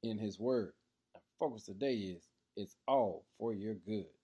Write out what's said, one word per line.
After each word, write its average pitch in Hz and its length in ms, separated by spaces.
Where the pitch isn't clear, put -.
in 113 160
His 101 220
Word. 117 320
Our - 80
focus 123 260
today 120 300
is, 95 360
"It's 101 220
all 123 380
for 117 160
your 104 220
good." 95 320